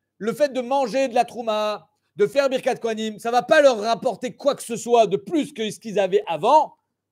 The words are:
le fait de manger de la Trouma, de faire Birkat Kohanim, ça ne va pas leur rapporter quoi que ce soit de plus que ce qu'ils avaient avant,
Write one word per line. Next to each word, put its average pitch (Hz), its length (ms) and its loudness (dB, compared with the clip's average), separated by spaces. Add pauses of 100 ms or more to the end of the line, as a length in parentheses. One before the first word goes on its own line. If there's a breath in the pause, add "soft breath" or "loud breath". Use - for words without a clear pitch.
(160)
le 214 160 -4
fait 285 180 0
de 254 120 -4
manger 262 460 0
de 226 60 -6
la 240 120 2
Trouma, 214 640 -6 (260)
de 190 100 2
faire 269 220 0
Birkat 262 280 -2
Kohanim, 220 420 -6
ça 233 100 -8
ne 233 60 -2
va 247 80 2
pas 311 180 4
leur 269 200 6
rapporter 220 540 -4
quoi 269 200 0
que - 80 -14
ce 233 140 -8
soit 233 300 4
de 196 120 0
plus 285 340 -4
que 220 180 -6
ce - 80 -12
qu'ils 208 220 -4
avaient 196 260 2
avant, 208 480 2 (380)